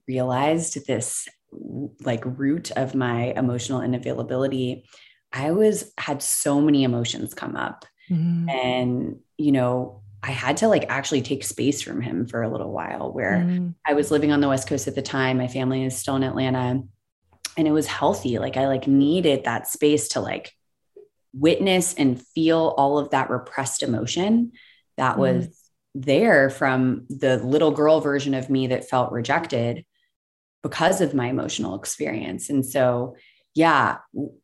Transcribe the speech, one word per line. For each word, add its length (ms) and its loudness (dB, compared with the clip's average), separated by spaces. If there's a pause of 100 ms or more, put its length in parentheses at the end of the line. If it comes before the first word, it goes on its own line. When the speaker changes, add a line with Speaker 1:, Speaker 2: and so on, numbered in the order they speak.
Speaker 1:
realized 800 -2
this, 400 -4 (760)
like, 240 -4
root 460 -4
of 240 -4
my 380 0
emotional 480 -2
inavailability, 1000 -4 (480)
I 200 -4
was, 480 2
had 240 -6
so 360 0
many 240 4
emotions 520 -2
come 200 -10
up. 300 -8 (240)
Speaker 2:
Mm-hmm. 400 0
Speaker 1:
And, 680 -2 (220)
you 140 2
know, 500 0 (220)
I 80 -6
had 260 -2
to, 100 2
like, 220 4
actually 320 0
take 220 -4
space 400 -2
from 180 -6
him 240 -4
for 160 -6
a 80 -2
little 220 -6
while 420 -6
where 240 0 (100)
Speaker 2:
Mm-hmm. 220 -2 (160)
Speaker 1:
I 80 2
was 160 2
living 220 2
on 100 4
the 80 2
West 180 0
Coast 200 -4
at 80 -6
the 80 -4
time. 340 0
My 100 -2
family 380 -2
is 100 -4
still 200 -4
in 80 0
Atlanta 580 -2 (760)
and 100 2
it 40 2
was 160 2
healthy. 520 0
Like, 180 -4
I, 100 2
like, 200 0
needed 560 4
that 240 -4
space 420 2
to, 100 -2
like, 320 -6 (800)
witness 640 2
and 280 2 (120)
feel 420 4
all 220 4
of 140 0
that 180 2
repressed 540 -4
emotion 680 0 (460)
that 160 2
Speaker 2:
Mm-hmm. 80 0
Speaker 1:
was 360 0 (360)
there 560 4
from 600 0
the 280 2
little 340 4
girl 280 6
version 340 0
of 160 -4
me 180 2
that 200 -2
felt 240 0
rejected 720 -2 (800)
because 380 2
of 120 0
my 140 0
emotional 480 -4
experience. 720 -8
And 160 0
so, 520 0 (360)
yeah, 440 4 (160)
w-, 180 -6 (120)